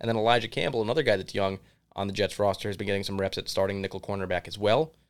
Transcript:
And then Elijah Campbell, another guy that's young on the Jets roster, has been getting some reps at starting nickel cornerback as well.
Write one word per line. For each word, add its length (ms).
And 80
then 80
Elijah 320
Campbell, 320
another 220
guy 160
that's 160
young 240
on 120
the 80
Jets 240
roster, 320
has 80
been 80
getting 180
some 160
reps 160
at 140
starting 320
nickel 180
cornerback 480
as 80
well. 380